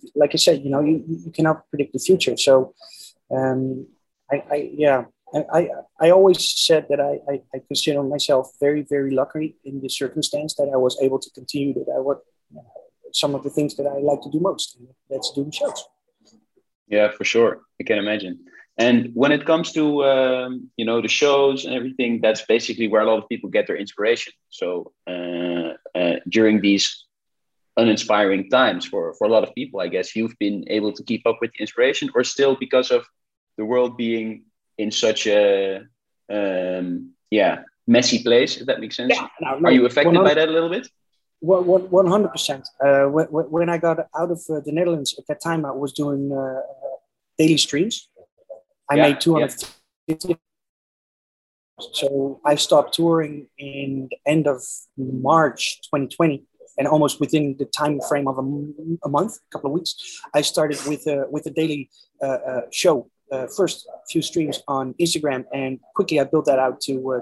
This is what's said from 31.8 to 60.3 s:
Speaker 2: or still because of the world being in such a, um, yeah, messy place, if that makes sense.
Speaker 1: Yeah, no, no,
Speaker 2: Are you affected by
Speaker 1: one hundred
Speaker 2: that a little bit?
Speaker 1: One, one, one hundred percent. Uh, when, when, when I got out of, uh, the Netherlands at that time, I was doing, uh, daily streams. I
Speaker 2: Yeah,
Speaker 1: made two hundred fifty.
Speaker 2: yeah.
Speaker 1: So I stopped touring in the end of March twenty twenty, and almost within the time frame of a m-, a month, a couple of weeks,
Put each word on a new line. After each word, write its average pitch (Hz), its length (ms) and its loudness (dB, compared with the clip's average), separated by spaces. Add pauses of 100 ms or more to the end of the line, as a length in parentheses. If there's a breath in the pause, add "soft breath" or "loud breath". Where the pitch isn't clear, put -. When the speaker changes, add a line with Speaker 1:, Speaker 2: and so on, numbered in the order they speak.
Speaker 2:
or 123 100 2
still 139 360 0
because 131 320 0
of 120 160 0 (500)
the 107 80 -4
world 120 320 0
being 113 460 -4 (340)
in 104 140 -4
such 110 340 0
a, 101 560 2 (480)
um, 92 840 -4 (180)
yeah, 98 320 2 (240)
messy 120 340 4
place, 123 360 2
if 123 100 -8
that 117 120 -2
makes 110 180 -12
sense. 123 180 0
Speaker 1:
Yeah, - 140 -8 (120)
no, 135 160 -6
no, 165 120 4
Speaker 2:
Are - 20 8
you 123 160 8
affected 151 260 4
by 175 60 6
Speaker 1:
one 190 80 6
hundred 156 140 4
Speaker 2:
that 156 80 2
a - 20 -2
little 165 180 2
bit? 220 180 -6 (540)
Speaker 1:
One, 180 240 2
one, 185 180 4
one 185 240 4
hundred 196 260 2
percent. - 340 -6 (180)
Uh, 139 200 6
when, 151 220 0
when, 151 180 -2
when 165 240 -2
I 170 80 0
got 165 200 0 (160)
out 170 160 -2
of, 165 200 -4
uh, 156 100 -4
the 147 140 -8
Netherlands 165 440 -2
at 135 100 -18
that - 140 -6
time, 165 240 -2
I 139 60 -6
was 135 220 -6
doing, 139 400 -4
uh, 135 260 -6 (800)
daily 160 180 4
streams. 170 540 -2 (840)
I 143 40 4
Speaker 2:
Yeah, 151 80 8
Speaker 1:
made 147 180 4
two 165 140 4
hundred 131 180 0 (520)
fifty. 160 220 -6
Speaker 2:
yeah. 170 80 0 (1600)
Speaker 1:
So 139 520 -2
I 147 100 4
stopped 143 400 2
touring 160 520 0 (100)
in 139 540 -8
the - 60 -14 (120)
end 151 180 2
of 131 140 -2 (360)
March 135 920 0
twenty 139 200 -2
twenty, 156 360 0 (340)
and 143 120 0
almost 151 320 2
within 143 360 0
the 143 60 -6
time 147 380 -4
frame 143 260 -2
of 131 100 -4
a 131 40 -4
m-, 147 640 -6
a - 20 -4
month, 151 300 -2
a - 120 -20
couple - 200 -8
of 147 60 -4
weeks, - 440 -8 (140)